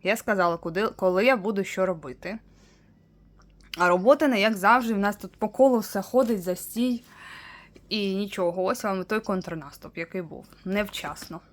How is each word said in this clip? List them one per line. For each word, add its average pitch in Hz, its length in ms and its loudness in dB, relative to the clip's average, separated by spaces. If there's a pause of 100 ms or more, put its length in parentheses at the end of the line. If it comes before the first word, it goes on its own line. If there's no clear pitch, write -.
Я 196 140 0
сказала, 180 400 0
куди, 175 300 -4
коли 185 380 2
я 262 120 6
буду 196 280 -2
що 190 220 -2
робити. 170 520 -8 (1400)
А 175 100 4
робота 247 400 6
не 233 120 2
як 220 160 2
завжди, 226 380 4
в 202 40 0
нас 202 180 0
тут - 200 -16
по 170 120 -4
колу 254 300 6
все 208 240 -4
ходить, 233 400 2
застій 233 640 -4 (840)
і 202 260 -2
нічого. 185 500 -4
Ось 233 200 -4
вам 196 160 -2
і 175 40 -6
той 214 160 -2
контрнаступ, 165 760 -8
який 165 240 -8
був. 165 240 -16 (180)
Невчасно. 185 760 -6 (120)